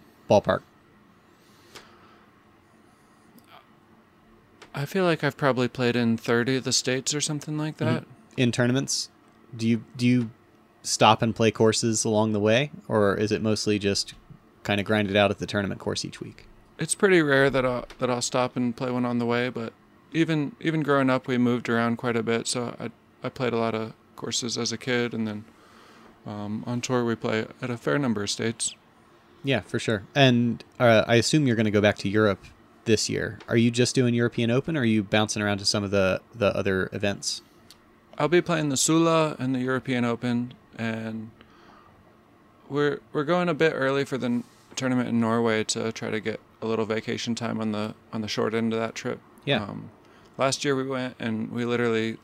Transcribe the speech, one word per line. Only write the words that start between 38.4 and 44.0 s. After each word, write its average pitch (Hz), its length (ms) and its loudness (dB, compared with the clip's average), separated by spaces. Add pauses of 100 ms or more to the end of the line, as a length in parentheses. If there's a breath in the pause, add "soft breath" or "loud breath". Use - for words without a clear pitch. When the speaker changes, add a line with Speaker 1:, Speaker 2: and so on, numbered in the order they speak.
Speaker 2:
playing 160 280 -2
the 131 80 0
Sula 160 600 2
and 131 160 -2
the 127 60 -2
European 127 460 -2
Open, 120 480 -2 (240)
and 110 540 -8 (1400 soft breath)
we're, 143 320 -2 (100)
we're 151 140 -2
going 175 240 0
a 165 40 0
bit 156 220 2
early 135 300 0